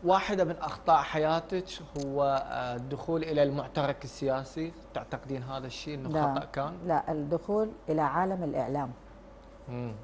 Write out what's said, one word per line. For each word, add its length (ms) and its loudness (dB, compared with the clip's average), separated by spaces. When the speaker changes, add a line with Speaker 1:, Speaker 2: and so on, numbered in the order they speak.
Speaker 1:
واحدة 400 4
من 160 0
أخطاء 420 4
حياتك 640 2
هو، 460 2
آه، 260 -2
الدخول 460 -2
إلى 200 4
المعترك 600 0
السياسي، 680 -2
تعتقدين 480 -6
هذا 240 -6
الشيء 280 -8
إنه 140 -6
Speaker 2:
لا. 260 4
Speaker 1:
خطأ 100 -2
كان؟ 280 -4
Speaker 2:
لا، 260 2
الدخول 560 0
إلى 140 4
عالم 420 2
الإعلام. 460 -2
Speaker 1:
مم. 240 -4